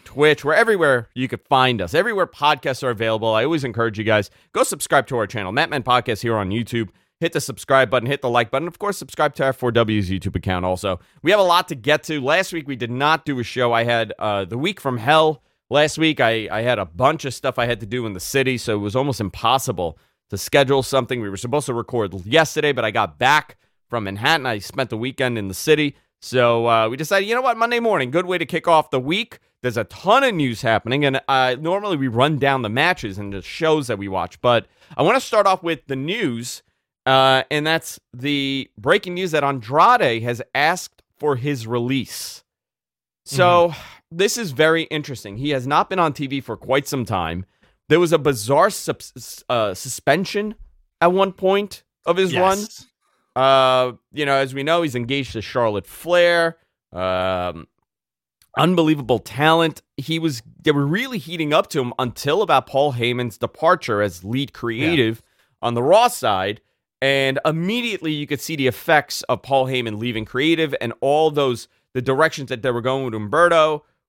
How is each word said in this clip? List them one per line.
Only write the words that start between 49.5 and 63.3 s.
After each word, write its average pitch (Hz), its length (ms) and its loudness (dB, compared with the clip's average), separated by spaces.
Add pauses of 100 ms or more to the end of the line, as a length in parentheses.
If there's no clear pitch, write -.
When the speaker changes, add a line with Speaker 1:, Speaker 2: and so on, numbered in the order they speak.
Speaker 1:
uh, 110 240 0
suspension 190 800 -2 (480)
at 175 100 4
one 190 200 0
point 196 500 -2 (240)
of 175 100 2
his 185 180 0
run. 185 260 2
Speaker 2:
Yes. - 260 -14 (500)
Speaker 1:
Uh, 131 560 4 (200)
you 143 120 -4
know, 139 100 2
as 135 200 0
we 139 80 -6
know, 165 180 2
he's 151 160 -2
engaged 127 360 -4
to 110 100 -6
Charlotte 110 440 -2
Flair. 170 720 2 (360)
Um, 92 760 -2 (880)
unbelievable 156 600 2
talent. 160 640 0 (140)
He 160 220 -4
was, 156 240 -4 (200)
they 156 100 4
were 143 140 2
really 226 320 -4
heating 156 340 -4
up 170 180 2
to 151 100 -2
him 123 180 -4
until 139 440 -2
about 151 240 2
Paul 139 280 0
Heyman's 120 440 -4